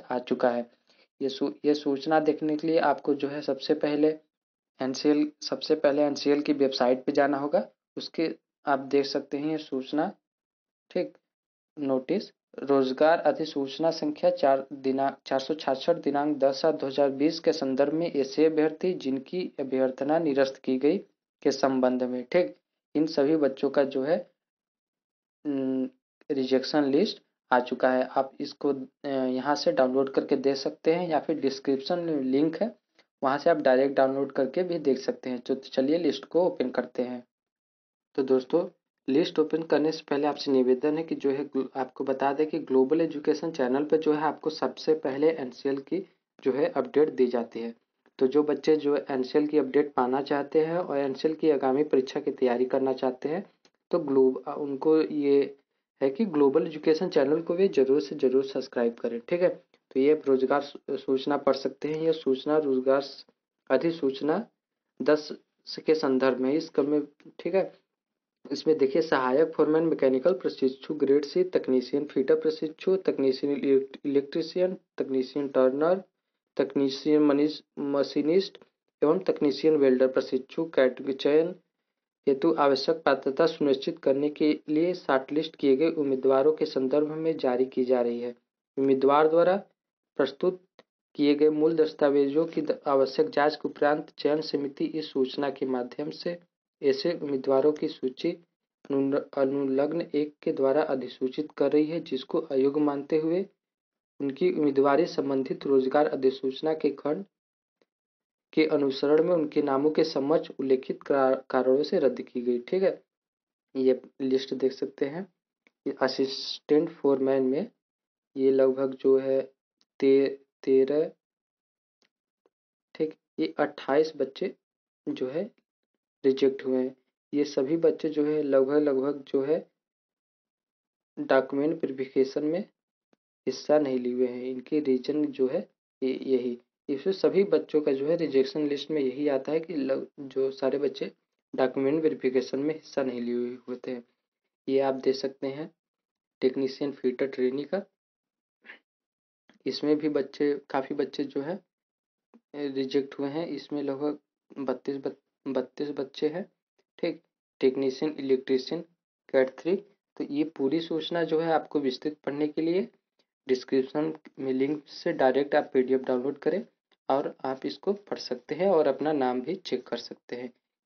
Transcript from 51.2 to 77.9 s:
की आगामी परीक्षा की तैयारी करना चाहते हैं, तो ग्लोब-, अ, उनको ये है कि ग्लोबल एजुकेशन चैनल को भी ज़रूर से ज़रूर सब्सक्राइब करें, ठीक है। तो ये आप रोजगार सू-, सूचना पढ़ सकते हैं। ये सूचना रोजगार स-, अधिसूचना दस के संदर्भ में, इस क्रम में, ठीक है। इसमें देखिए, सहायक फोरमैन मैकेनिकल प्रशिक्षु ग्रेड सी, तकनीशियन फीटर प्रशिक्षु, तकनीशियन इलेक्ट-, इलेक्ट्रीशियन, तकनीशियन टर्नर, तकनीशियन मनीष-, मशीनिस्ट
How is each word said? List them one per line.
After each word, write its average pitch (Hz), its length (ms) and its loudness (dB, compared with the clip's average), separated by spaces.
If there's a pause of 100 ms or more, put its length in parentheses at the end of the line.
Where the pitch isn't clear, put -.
की 156 140 2
आगामी 135 340 2
परीक्षा 135 360 0
की 135 120 -2
तैयारी 123 340 2
करना 135 280 0
चाहते 131 360 -4
हैं, 185 220 -6 (400)
तो 175 80 2
ग्लोब-, 135 480 4
अ, 143 100 -8
उनको 147 440 2
ये 139 560 2 (460)
है 135 60 2
कि 214 160 -2
ग्लोबल 143 420 2
एजुकेशन 160 420 0
चैनल 156 320 2
को 170 120 -2
भी 190 140 2
ज़रूर 139 340 2
से 156 140 -8
ज़रूर 135 300 2
सब्सक्राइब 127 480 -4
करें, 117 260 -6
ठीक 175 220 -4
है। 175 80 4 (420)
तो 131 80 0
ये 139 120 6
आप 151 160 2
रोजगार 135 340 2
सू-, - 360 -10
सूचना 135 400 -2
पढ़ 135 180 0
सकते - 320 -6
हैं। 156 140 -6
ये 160 120 2
सूचना 147 440 0
रोजगार 135 440 2
स-, - 240 -14 (460)
अधिसूचना 156 760 0 (540)
दस 151 300 2 (540)
के 156 100 4
संदर्भ 131 420 2
में, 131 160 0
इस 160 160 -2
क्रम 147 200 0
में, 147 160 0 (340)
ठीक 175 160 -4
है। - 280 -2 (680)
इसमें 156 260 0
देखिए, 143 240 2
सहायक 143 520 0
फोरमैन 156 300 2
मैकेनिकल 131 500 2
प्रशिक्षु 135 600 -4
ग्रेड 143 320 2
सी, 180 180 0
तकनीशियन 135 640 -2
फीटर 151 300 0
प्रशिक्षु, 156 600 -2
तकनीशियन 139 640 0
इलेक्ट-, 135 480 0
इलेक्ट्रीशियन, 165 720 -2 (200)
तकनीशियन 135 500 -2
टर्नर, 139 560 2 (540)
तकनीशियन 139 640 0
मनीष-, 147 420 2 (160)
मशीनिस्ट 143 800 0 (460)